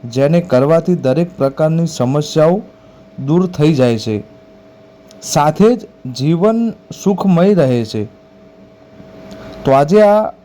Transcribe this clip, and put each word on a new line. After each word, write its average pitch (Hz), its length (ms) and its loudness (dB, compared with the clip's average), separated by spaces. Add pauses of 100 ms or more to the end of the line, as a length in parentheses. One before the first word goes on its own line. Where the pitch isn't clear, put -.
જેને 143 320 0
કરવાથી 160 540 0
દરેક 147 420 -4
પ્રકારની 156 500 -2
સમસ્યાઓ 151 720 0 (640)
દૂર 175 220 0
થઈ 156 260 0
જાય 123 260 0
છે, 107 240 -6 (1000)
સાથે 165 540 2
જ - 120 -14 (300)
જીવન 202 560 0 (300)
સુખમય 190 500 2
રહે 127 320 0
છે. 107 200 -6 (1600)
તો 139 80 2
આજે 147 300 4
આ 214 320 2 (120)